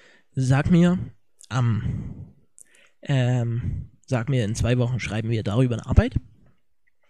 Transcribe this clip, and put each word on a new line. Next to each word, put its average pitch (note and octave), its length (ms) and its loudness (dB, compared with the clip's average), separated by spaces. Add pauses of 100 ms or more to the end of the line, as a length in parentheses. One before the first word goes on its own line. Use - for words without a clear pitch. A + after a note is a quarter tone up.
(320)
sag C3+ 400 2
mir, F3 260 6 (520)
am, - 840 -4 (720)
ähm, B2 880 -2 (160)
sag A#2 200 -2
mir, C3 160 0
in G2+ 120 -2
zwei B2 240 0
Wochen A#2+ 200 0
schreiben A2 300 -6
wir A2 140 -2
darüber A#2+ 320 0
eine - 100 -10
Arbeit - 340 2 (920)